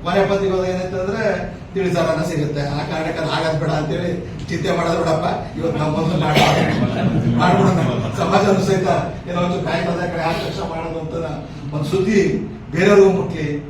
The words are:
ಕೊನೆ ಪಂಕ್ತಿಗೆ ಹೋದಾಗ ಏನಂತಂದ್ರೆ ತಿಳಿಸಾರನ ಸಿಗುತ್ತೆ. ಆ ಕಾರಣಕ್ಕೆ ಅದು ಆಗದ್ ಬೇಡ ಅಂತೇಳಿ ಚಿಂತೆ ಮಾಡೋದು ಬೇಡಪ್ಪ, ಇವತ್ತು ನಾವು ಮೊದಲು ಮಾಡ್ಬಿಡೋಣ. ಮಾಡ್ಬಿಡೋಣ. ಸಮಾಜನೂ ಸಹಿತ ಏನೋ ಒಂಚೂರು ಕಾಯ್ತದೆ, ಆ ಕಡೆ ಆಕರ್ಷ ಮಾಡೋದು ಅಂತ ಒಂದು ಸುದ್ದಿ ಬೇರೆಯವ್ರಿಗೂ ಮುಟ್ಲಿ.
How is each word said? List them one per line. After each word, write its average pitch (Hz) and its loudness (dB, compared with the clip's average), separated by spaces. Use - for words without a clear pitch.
ಕೊನೆ 190 2
ಪಂಕ್ತಿಗೆ 196 2
ಹೋದಾಗ 185 0
ಏನಂತಂದ್ರೆ 190 -4
ತಿಳಿಸಾರನ 165 0
ಸಿಗುತ್ತೆ. 143 -2
ಆ 151 -2
ಕಾರಣಕ್ಕೆ 160 -4
ಅದು 151 -2
ಆಗದ್ 160 0
ಬೇಡ 151 0
ಅಂತೇಳಿ 151 -2
ಚಿಂತೆ 170 -2
ಮಾಡೋದು 170 0
ಬೇಡಪ್ಪ, 160 0
ಇವತ್ತು 165 -2
ನಾವು 151 0
ಮೊದಲು 160 0
ಮಾಡ್ಬಿಡೋಣ. 151 4
ಮಾಡ್ಬಿಡೋಣ. 185 4
ಸಮಾಜನೂ 190 2
ಸಹಿತ 185 2
ಏನೋ 175 -4
ಒಂಚೂರು 180 -2
ಕಾಯ್ತದೆ, 170 -2
ಆ 165 -4
ಕಡೆ 165 -4
ಆಕರ್ಷ - -4
ಮಾಡೋದು 165 -6
ಅಂತ 156 -8
ಒಂದು 151 -2
ಸುದ್ದಿ 196 4
ಬೇರೆಯವ್ರಿಗೂ 196 8
ಮುಟ್ಲಿ. 151 -4